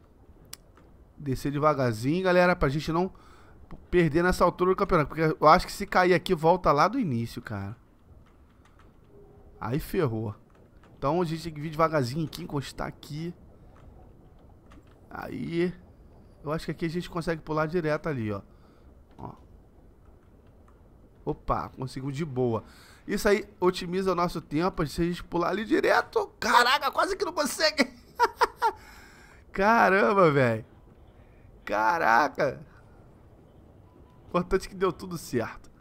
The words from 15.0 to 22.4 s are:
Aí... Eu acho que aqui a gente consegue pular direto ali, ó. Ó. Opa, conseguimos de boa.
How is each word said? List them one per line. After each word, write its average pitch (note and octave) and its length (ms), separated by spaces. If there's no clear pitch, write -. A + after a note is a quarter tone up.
Aí... E3+ 640
Eu D3 60
acho E3 100
que - 80
aqui E3+ 140
a E3 40
gente F3 200
consegue E3 320
pular D#3 240
direto D#3 420
ali, A#2 240
ó. G2 100
Ó. - 140
Opa, - 420
conseguimos C3+ 480
de D#3 80
boa. B2 400